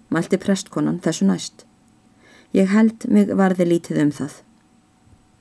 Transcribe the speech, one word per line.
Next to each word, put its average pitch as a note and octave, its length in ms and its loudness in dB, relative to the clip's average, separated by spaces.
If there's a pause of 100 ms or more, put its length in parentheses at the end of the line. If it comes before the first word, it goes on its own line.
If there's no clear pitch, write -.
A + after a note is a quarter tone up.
(100)
mælti E3 280 -2
prestkonan F3 640 -4
þessu E3 260 -2
næst. - 380 -4 (880)
"Ég F#3+ 140 4
held A3 400 0
mig G#3 200 4
varði F#3 360 0
lítið E3+ 380 0
um D3 80 2
það. - 320 -10 (1000)